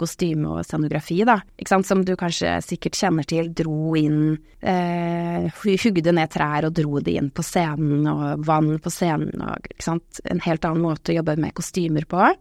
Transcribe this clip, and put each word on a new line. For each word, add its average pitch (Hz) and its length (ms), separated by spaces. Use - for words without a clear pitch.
kostyme 156 500
og - 140
scenografi 156 580
da, 233 140
ikke - 140
sant? 190 180
Som 190 160
du 185 80
kanskje 175 380
sikkert - 380
kjenner 175 260
til, 165 320
dro 160 400
inn, 151 380
eh, 175 880
hu-, 196 180
hugde 175 320
ned 160 160
trær 151 400
og 165 80
dro 147 240
de 170 160
inn 143 160
på 170 80
scenen, 151 640
og 147 400
vann 156 300
på 170 80
scenen, 151 480
og, - 320
ikke - 160
sant? - 400
En 175 160
helt 165 240
annen 165 160
måte 156 240
å 170 80
jobbe 160 240
med - 160
kostymer 165 480
på. 196 240